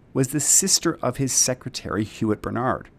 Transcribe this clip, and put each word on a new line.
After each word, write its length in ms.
was 160
the 100
sister 640
of 160
his 160
secretary, 680
Hewitt 380
Bernard. 580